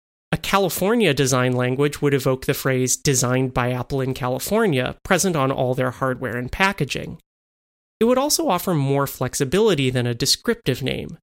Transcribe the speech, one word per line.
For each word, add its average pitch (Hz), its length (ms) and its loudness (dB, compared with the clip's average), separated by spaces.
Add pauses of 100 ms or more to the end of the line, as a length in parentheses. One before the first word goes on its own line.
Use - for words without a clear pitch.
(320)
A 156 60 0
California 196 760 2
design 127 400 2
language 127 480 0
would 143 140 2
evoke 131 320 0
the 143 80 0
phrase 127 420 0
"designed 131 560 0
by 123 160 0
Apple 123 320 -4
in 127 140 -2
California" 131 880 0
present 185 320 0
on 135 160 2
all 131 240 0
their 127 160 0
hardware 127 460 -4
and 123 140 -6
packaging. - 680 -2 (800)
It 220 60 4
would 254 120 4
also 294 320 0
offer 180 240 0
more 139 320 2
flexibility 139 840 0
than 123 160 0
a 120 80 -2
descriptive 139 680 -2
name. - 420 -6